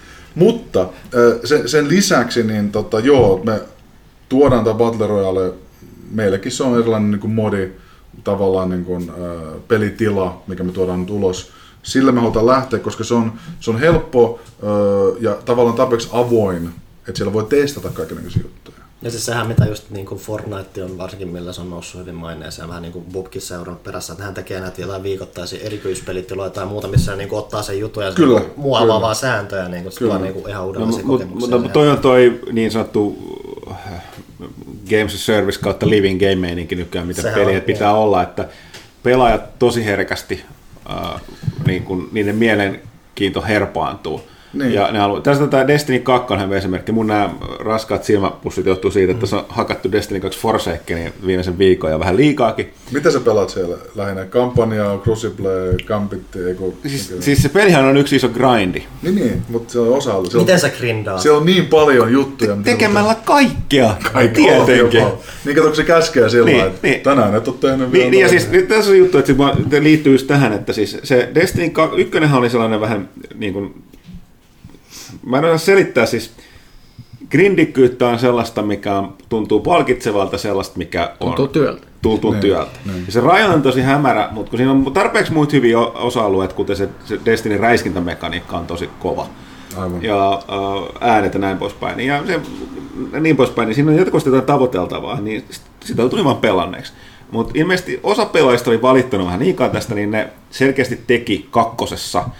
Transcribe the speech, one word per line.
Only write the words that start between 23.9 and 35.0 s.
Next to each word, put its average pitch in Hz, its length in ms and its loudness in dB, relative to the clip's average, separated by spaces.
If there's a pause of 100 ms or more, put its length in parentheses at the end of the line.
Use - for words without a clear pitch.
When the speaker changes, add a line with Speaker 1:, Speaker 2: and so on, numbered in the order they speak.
Speaker 2:
että 92 120 -14
hän 98 80 -12
tekee 95 260 -10
näitä 92 220 -12
jotain 95 220 -10
viikoittaisia 92 600 -10
erityispelitiloja 95 840 -8
tai 95 160 -8
muuta, 98 220 -8
missä 98 240 -2
hän 95 60 -8
niinku 101 200 -8
ottaa 107 260 -8
sen 98 160 -8
jutun 107 240 -6
ja 95 80 -4
se - 40 -12
Speaker 1:
Kyllä, 127 240 4
Speaker 2:
niinku - 220 -6
muovaa 131 200 0
Speaker 1:
kyllä. 110 200 2
Speaker 2:
vaan 110 140 -2
sääntöjä, 101 540 -4
niinku, 90 220 -10
se - 80 -18
Speaker 1:
Kyllä. 113 160 -4
Speaker 2:
tuo 92 80 -4
niinku 95 240 -10
ihan 101 140 -10
Speaker 3:
No, 92 60 -8
Speaker 2:
uudenlaisia 113 380 -4
Speaker 3:
mut, - 20 -4
mut, 131 120 0
Speaker 2:
kokemuksia 117 320 -6
Speaker 3:
no, 123 60 2
mut 117 40 2
Speaker 2:
siihen. - 120 -6
Speaker 3:
toi 147 160 4
on 139 80 2
toi 127 420 6 (120)
niin 113 200 0
sanottu, 107 460 -2 (540)
äh, 92 320 -14 (880)
games 107 240 0